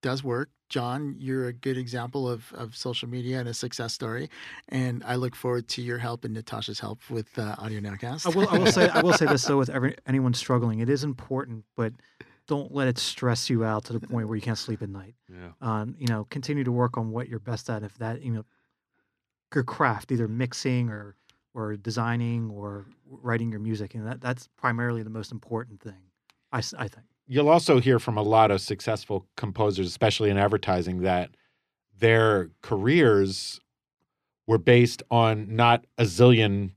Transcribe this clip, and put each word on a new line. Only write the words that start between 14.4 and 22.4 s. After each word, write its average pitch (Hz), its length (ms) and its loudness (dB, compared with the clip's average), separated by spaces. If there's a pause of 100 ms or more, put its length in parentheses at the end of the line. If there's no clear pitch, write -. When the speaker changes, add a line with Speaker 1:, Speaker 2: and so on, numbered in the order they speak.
Speaker 2:
can't 113 160 -4
sleep 110 240 -8
at 101 80 -8
night. 98 240 -14 (140)
Speaker 3:
Yeah. 90 220 -18 (100)
Speaker 2:
Um, 110 380 -4
you 139 80 -6
know, 107 240 -2
continue 143 340 -4
to 123 80 -2
work 123 260 0
on 113 120 -4
what 120 180 -8
you're 117 120 -10
best 117 280 -10
at. 107 140 -6
If 104 160 -14
that, 117 240 -8
you 131 80 -6
know, 110 140 -4 (1120)
your 135 100 2
craft, 123 480 0
either 117 160 0
mixing 123 640 -2
or, 104 240 -12 (400)
or 107 220 -6
designing 117 720 -2